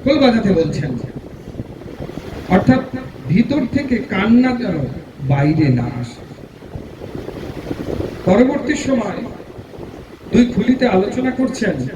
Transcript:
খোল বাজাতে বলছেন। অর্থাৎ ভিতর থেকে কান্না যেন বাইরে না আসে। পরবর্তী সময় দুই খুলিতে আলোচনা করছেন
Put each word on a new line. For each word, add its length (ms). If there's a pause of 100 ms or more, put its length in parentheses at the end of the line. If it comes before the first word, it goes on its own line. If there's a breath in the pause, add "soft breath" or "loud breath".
খোল 140
বাজাতে 340
বলছেন। 460 (1500)
অর্থাৎ 320 (480)
ভিতর 320 (120)
থেকে 240
কান্না 560
যেন 260 (500)
বাইরে 400
না 140
আসে। 420 (2000)
পরবর্তী 500
সময় 480 (1080)
দুই 140
খুলিতে 420
আলোচনা 420
করছেন 420 (240)